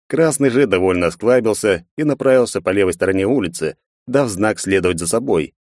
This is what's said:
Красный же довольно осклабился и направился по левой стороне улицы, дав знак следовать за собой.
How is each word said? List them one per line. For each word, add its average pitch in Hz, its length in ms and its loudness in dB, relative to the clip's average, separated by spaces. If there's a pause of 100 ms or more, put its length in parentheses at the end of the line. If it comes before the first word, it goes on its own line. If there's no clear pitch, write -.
Красный 139 420 0
же 131 160 2
довольно 92 420 0
осклабился 107 800 0 (120)
и 151 60 -4
направился 131 580 0
по 92 80 -4
левой 95 240 2
стороне 95 320 0
улицы, 90 520 -4 (300)
дав 127 220 0
знак 101 300 -2
следовать 90 400 0
за 85 80 -6
собой. 104 460 -2 (120)